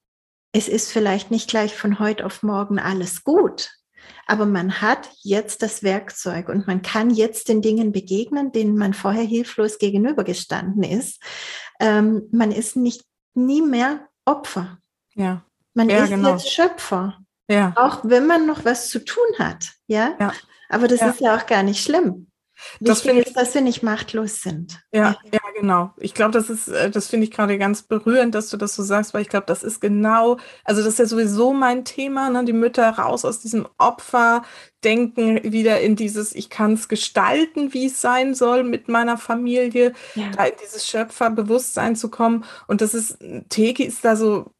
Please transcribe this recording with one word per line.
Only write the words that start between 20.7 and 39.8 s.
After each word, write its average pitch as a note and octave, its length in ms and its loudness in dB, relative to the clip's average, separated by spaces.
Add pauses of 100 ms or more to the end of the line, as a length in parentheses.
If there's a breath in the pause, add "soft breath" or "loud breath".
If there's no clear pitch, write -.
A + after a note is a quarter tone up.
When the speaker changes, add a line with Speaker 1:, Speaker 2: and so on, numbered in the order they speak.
Speaker 1:
Aber A#3+ 180 2
das A#3+ 120 4
Speaker 2:
Ja. A3+ 100 4
Speaker 1:
ist A#3+ 100 -4
ja A3+ 160 4
auch A3 100 -4
gar G#3 160 4
nicht G3+ 220 0
schlimm. D4 440 0 (520 loud breath)
Speaker 2:
Das A3 80 0 (100)
Speaker 1:
Wichtig - 40 -4
Speaker 2:
finde B3 180 4
ich A#3+ 80 2
Speaker 1:
ist, - 80 -12
dass B3 180 0
wir D4 60 2
nicht B3 220 0
machtlos A3 600 -4
sind. E3 380 -10 (100)
Speaker 2:
Ja, G#3+ 200 4
Speaker 1:
Ja. G3+ 60 -2 (140)
Speaker 2:
ja, G#3+ 100 0 (200)
genau. F#3+ 380 2
Ich - 160 -10
glaube, A3 180 2
das A3+ 160 2
ist, A3+ 200 -8
äh, - 220 -2
das G3+ 180 -4
finde A3 180 0
ich A3 40 -4
gerade G3+ 280 0
ganz G3+ 240 -2
berührend, A3+ 520 2
dass G#3+ 140 -4
du - 80 -8
das G3+ 180 -4
so G#3 80 -6
sagst, G3+ 300 0
weil G#3+ 80 -2
ich G3+ 80 -4
glaube, G3+ 180 -2
das F3+ 160 -2
ist - 200 -8
genau, A3 560 2 (260 loud breath)
also G#3 180 0
das A3 120 0
ist - 40 0
ja B3 60 6
sowieso A3+ 480 2
mein B3+ 320 0
Thema, C4+ 460 -4
ne, B3 160 0
die A#3 80 0
Mütter A#3 340 4
raus A#3 380 -2
aus A3 140 -4
diesem A3 360 -6
Opferdenken A#3 1700 0 (100)
wieder A3 300 2
in G#3+ 140 4
dieses, G#3+ 380 -4
ich - 140 -12
kann's A3 400 0
gestalten, C#4+ 840 0
wie C4 120 -2
es C4 140 -4
sein B3+ 340 2
soll B3 300 2
mit A#3 240 -4
meiner A#3 300 0
Familie, A#3+ 760 0 (220 loud breath)